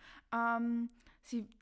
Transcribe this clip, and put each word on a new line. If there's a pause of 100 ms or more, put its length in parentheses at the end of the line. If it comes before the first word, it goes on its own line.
(320)
Ähm, (340)
sie (160)